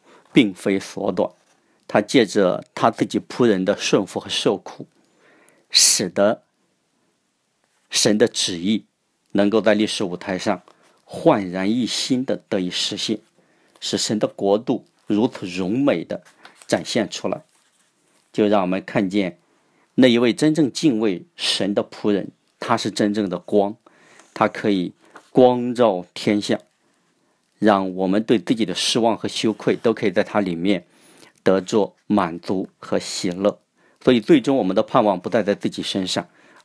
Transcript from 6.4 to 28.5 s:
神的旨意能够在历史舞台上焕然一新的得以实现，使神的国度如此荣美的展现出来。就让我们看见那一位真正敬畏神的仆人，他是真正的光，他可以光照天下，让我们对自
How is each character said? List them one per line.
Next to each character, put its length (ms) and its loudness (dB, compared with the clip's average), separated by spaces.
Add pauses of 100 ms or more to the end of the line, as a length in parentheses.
神 280 2
的 100 4
旨 300 -4
意 280 -2 (460)
能 180 2
够 120 2
在 120 4
历 120 0
史 180 -4
舞 140 -8
台 200 -6
上 240 -4 (440)
焕 460 0
然 180 -2
一 160 0
新 400 -2
的 120 -4 (120)
得 100 -2
以 100 -2
实 280 -6
现， 220 -4 (600)
使 180 -4
神 220 -2
的 80 -2
国 300 0
度 280 -4 (220)
如 200 2
此 200 -8
荣 320 -4
美 240 0
的 200 -10 (440)
展 160 -2
现 260 -2
出 180 -8
来。 160 -6 (880)
就 160 0
让 140 4
我 60 -2
们 180 -4
看 240 -2
见 300 -2 (560)
那 120 6
一 100 6
位 160 4
真 200 2
正 180 0
敬 280 0
畏 260 -2 (100)
神 380 -4
的 100 0
仆 280 -4
人， 200 -2 (280)
他 180 0
是 140 -4
真 220 0
正 140 -2
的 120 -6
光， 360 0 (580)
他 140 2
可 220 -4
以 240 -2 (380)
光 420 4
照 400 2
天 280 -2
下， 180 -4 (1000)
让 380 2
我 120 -2
们 160 2
对 160 2
自 140 0